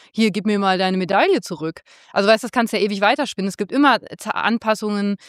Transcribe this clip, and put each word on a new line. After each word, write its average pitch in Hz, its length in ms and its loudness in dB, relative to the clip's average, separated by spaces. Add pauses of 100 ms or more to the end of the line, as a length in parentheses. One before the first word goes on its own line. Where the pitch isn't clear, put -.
(100)
Hier, 220 220 0
gib 185 140 -4
mir 208 120 2
mal 190 200 2
deine 185 180 0
Medaille 202 460 2
zurück." 160 400 -8 (300)
Also 196 160 2
weißt, 220 140 4
das 226 80 -8
kannst 233 220 0
du 226 40 0
ja 185 60 -2
ewig 202 200 0
weiterspinnen. 214 460 0
Es - 80 -8
gibt 202 140 -6
immer 269 300 4
Z-, - 340 -10
Anpassungen 208 800 -2 (140)